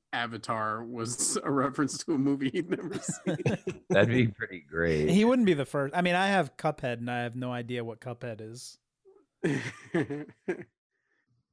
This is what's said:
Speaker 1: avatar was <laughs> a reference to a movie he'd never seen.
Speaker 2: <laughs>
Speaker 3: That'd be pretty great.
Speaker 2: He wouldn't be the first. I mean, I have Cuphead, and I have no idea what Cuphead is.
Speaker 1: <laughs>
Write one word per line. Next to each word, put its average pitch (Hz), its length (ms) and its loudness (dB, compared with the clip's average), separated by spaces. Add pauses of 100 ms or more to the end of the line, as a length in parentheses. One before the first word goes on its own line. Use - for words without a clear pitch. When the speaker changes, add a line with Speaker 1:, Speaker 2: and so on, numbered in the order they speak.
(120)
Speaker 1:
avatar 113 720 -2
was 120 560 -2
<laughs> - 40 -10
a 147 60 0
reference 139 540 0
to 170 80 -2
a 143 60 2
movie 139 320 2
he'd 175 200 -2
never 185 280 -4
seen. - 380 -4 (280)
Speaker 2:
<laughs> - 240 -10
Speaker 3:
That'd 104 220 6
be 120 180 4
pretty 95 420 -8
great. 80 380 2
Speaker 2:
He 196 160 6
wouldn't 247 220 6
be 180 80 6
the 139 100 0
first. 143 320 -2
I 180 60 2
mean, 175 120 2
I 185 120 2
have 185 320 2
Cuphead, 135 400 -2
and 120 120 -6
I 120 120 -2
have 120 140 -4
no 127 160 -4
idea 120 320 -4
what 113 160 -10
Cuphead 117 420 -8
is. 113 340 -14 (680)
Speaker 1:
<laughs> 147 140 2 (2000)